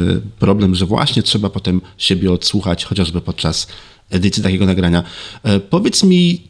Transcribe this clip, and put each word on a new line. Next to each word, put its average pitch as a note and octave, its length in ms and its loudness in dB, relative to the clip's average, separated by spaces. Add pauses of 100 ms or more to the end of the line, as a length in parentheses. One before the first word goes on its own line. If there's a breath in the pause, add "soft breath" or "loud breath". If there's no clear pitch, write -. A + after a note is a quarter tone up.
(400)
problem, G2+ 360 2
że F#2 100 0
właśnie G#2+ 380 0
trzeba G#2 260 -2
potem F2+ 320 -2 (160 loud breath)
siebie F#2+ 340 0
odsłuchać, F2+ 540 -2
chociażby F2 360 -2
podczas - 460 -4 (420 loud breath)
edycji G2+ 340 0
takiego F#2+ 220 0
nagrania. F2 380 2 (400 loud breath)
E, G2+ 160 2
powiedz - 440 0
mi, F3 460 2